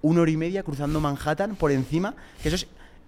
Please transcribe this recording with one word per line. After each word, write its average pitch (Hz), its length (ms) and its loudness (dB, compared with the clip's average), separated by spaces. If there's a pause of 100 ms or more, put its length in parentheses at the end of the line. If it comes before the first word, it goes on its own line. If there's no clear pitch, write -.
una 165 200 4
hora 160 100 4
y 156 60 0
media 180 260 -2
cruzando 147 360 -2
Manhattan 151 560 -2
por 151 160 0
encima, 151 440 0 (260)
que - 60 -4
eso 160 80 0
es - 120 -6 (400)